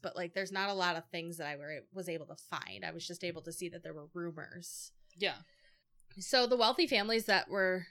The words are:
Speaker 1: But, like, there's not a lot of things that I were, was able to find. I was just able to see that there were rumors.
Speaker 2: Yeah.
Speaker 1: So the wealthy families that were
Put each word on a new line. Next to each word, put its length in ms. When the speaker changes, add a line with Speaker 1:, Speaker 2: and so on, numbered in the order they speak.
Speaker 1:
But, 140
like, 180
there's 160
not 200
a 40
lot 220
of 160
things 240
that 100
I 80
were, 260
was 160
able 180
to 80
find. 500
I 60
was 160
just 160
able 200
to 100
see 160
that 160
there 100
were 200
rumors. 760
Speaker 2:
Yeah. 200
Speaker 1:
So 300
the 80
wealthy 320
families 380
that 220
were 420